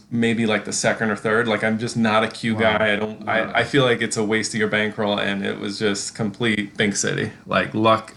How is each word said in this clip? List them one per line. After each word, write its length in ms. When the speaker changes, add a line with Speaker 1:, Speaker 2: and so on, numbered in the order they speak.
Speaker 1:
maybe, 360
like, 180
the 80
second 380
or 80
third. 280
Like, 160
I'm 160
just 200
not 260
a 60
Q 260
Speaker 2:
Wow. 60
Speaker 1:
guy. 320
I 20
don't, 320
I, 140
Speaker 2:
Wow. 120
Speaker 1:
I 120
feel 180
like 180
it's 140
a 80
waste 300
of 80
your 80
bankroll, 500
and 260
it 140
was 180
just 380
complete 640
Bink 180
City. 360
Like, 280
luck, 440